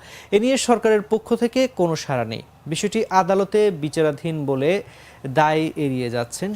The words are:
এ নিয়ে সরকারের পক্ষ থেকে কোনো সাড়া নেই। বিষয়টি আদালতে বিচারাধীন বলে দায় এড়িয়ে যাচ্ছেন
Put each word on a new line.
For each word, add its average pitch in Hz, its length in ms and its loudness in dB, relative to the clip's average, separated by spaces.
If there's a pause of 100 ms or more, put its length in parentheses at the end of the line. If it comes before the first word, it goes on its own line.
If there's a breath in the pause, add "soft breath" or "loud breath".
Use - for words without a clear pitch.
(360 loud breath)
এ - 60 8
নিয়ে 254 140 2 (120)
সরকারের 220 340 4 (100)
পক্ষ 220 160 -2 (140)
থেকে 240 180 0 (180)
কোনো 165 160 2 (100)
সাড়া 123 280 -2
নেই। 113 100 -10 (300)
বিষয়টি 208 280 -2 (200)
আদালতে 190 400 2 (240)
বিচারাধীন 156 520 -2 (140)
বলে 135 200 0 (680 loud breath)
দায় 156 260 4 (200)
এড়িয়ে 127 320 -2
যাচ্ছেন 120 400 -6